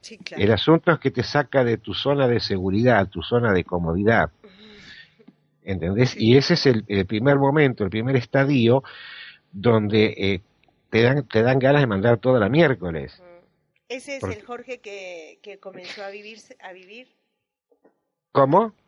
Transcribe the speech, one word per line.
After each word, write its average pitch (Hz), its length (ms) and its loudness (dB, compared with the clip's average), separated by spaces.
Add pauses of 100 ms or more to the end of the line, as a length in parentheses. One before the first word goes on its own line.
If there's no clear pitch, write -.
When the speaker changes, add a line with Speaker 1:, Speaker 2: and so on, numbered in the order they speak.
Speaker 1:
Sí, - 180 -20
claro. - 240 -8
Speaker 2:
El 101 80 2
asunto 156 400 2
es 156 80 2
que 135 100 -2
te 123 140 -6
saca 139 400 0
de 117 140 0
tu 101 180 -10
zona 139 320 0
de 120 120 2
seguridad, 98 680 2
tu 85 140 -10
zona 120 300 0
de 90 100 2
comodidad. 87 640 0 (1300)
¿Entendés? 98 480 -2
Speaker 1:
Sí. 110 160 0
Speaker 2:
Y 123 100 8
ese 143 160 2
es 160 140 -2
el, 110 200 2
el 98 200 -2
primer 127 300 0
momento, 139 460 2
el 95 60 -2
primer 117 260 -4
estadio 135 680 2 (680)
donde, 107 640 0
eh, 95 260 -4 (500)
te 107 100 2
dan, 135 260 0
te 110 140 0
dan 127 160 2
ganas 139 240 4
de 131 60 0
mandar 110 320 0
toda 127 200 2
la 101 100 2
miércoles. 87 720 -2
Speaker 1:
Mm. - 260 -20 (440)
¿Ese 269 280 -14
es - 20 -14
Speaker 2:
Porque 202 160 -8
Speaker 1:
el - 100 -20
Jorge 240 340 -16
que, 180 600 -18
que 196 160 -20
comenzó 185 460 -18
a 196 80 -14
vivir, 208 260 -20 (240)
a 185 100 -20
vivir? 190 360 -20 (1200)
Speaker 2:
¿Cómo? 165 420 2 (140)